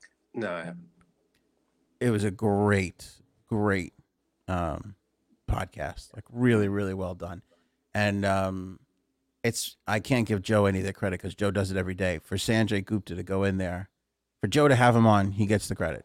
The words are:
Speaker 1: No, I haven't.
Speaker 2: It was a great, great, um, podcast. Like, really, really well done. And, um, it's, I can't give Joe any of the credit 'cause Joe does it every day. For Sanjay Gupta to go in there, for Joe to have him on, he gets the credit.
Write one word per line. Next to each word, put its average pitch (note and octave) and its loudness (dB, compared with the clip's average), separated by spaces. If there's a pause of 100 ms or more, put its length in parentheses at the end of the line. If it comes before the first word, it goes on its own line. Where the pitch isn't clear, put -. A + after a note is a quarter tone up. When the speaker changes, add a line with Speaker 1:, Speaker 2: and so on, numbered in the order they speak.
(340)
Speaker 1:
No, G#2+ -6
I E2+ -8
haven't. F2 -14 (1120)
Speaker 2:
It B2 2
was G#2 0
a G#2+ 0
great, G2+ 0 (380)
great, G#2 -2 (540)
um, F2 -6 (520)
podcast. - -6
Like, - -18
really, A#2+ 2
really G2+ -2
well F#2 -6
done. F2 -14 (520)
And, G2+ 0
um, F#2+ -2 (640)
it's, - -4 (100)
I G#2 0
can't A#2+ 0
give G2+ -2
Joe G#2 4
any F#2+ 2
of F#2 -2
the G2 -4
credit F#2 -4
'cause F#2 -10
Joe G2+ 0
does G2 0
it F#2+ -4
every F#2 -2
day. F#2 -2
For - -8
Sanjay G#2+ 0
Gupta G2 -4
to F2+ -8
go F#2+ -2
in F#2+ 0
there, F#2 -6 (500)
for G#2+ -2
Joe D3 4
to C#3 6
have A#2+ 6
him A2+ 6
on, G2+ 4
he G2+ 0
gets G#2 0
the F#2+ -6
credit. D#2+ -6